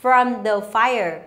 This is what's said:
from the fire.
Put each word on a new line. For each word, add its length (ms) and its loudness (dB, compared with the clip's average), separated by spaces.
from 400 2
the 280 -2
fire. 540 0